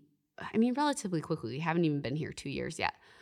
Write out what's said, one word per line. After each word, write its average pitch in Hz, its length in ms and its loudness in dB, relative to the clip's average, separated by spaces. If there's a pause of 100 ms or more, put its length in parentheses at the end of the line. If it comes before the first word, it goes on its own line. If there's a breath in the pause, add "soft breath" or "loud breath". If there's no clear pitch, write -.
(380)
I 170 200 -4
mean, 240 160 6
relatively 240 480 0
quickly. 143 320 -4
We 139 60 -6
haven't 165 260 2
even 147 160 2
been 120 140 -2
here 151 180 -4
two - 160 -10
years 135 300 -4
yet. - 140 2 (280 loud breath)